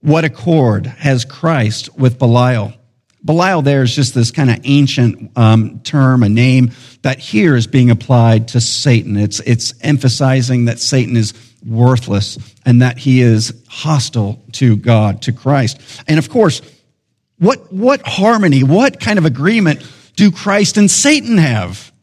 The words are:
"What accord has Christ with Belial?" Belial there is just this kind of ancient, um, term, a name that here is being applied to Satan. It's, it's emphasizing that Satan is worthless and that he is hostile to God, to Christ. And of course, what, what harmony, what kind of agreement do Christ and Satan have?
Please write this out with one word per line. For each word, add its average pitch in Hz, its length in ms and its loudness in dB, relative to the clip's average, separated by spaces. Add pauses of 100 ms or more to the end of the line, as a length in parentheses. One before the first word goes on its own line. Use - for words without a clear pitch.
"What 156 240 0
accord 131 600 0
has 135 380 -2
Christ - 720 -4
with 127 220 0
Belial?" 120 540 0 (520)
Belial 170 360 0
there 139 220 2
is 120 100 0
just - 220 -2
this 117 160 0
kind 147 200 0
of 110 120 -2
ancient, 135 760 0
um, 110 440 2
term, 131 420 0
a 101 60 2
name 123 420 2 (320)
that 131 160 -4
here 185 380 0
is 113 100 -2
being 123 240 2
applied 117 580 2
to 123 120 -2
Satan. 113 560 -2
It's, 104 240 -4
it's - 400 -4
emphasizing 131 840 0
that 120 120 -4
Satan 120 380 -2
is 110 180 -2 (300)
worthless 117 760 -2 (260)
and 123 180 4
that 123 160 -2
he 127 220 2
is 113 320 2 (140)
hostile 120 840 -4
to 117 240 2
God, 107 460 0
to 123 100 -6
Christ. 131 480 -2 (260)
And 156 140 2
of - 100 -10
course, 208 320 0 (760)
what, 214 340 -2
what 247 340 -2
harmony, 190 560 2
what 190 380 0
kind 214 180 -2
of 165 60 0
agreement 156 580 0 (320)
do 196 160 4
Christ 202 460 -2
and 208 120 4
Satan 240 500 0
have? 113 520 -2 (120)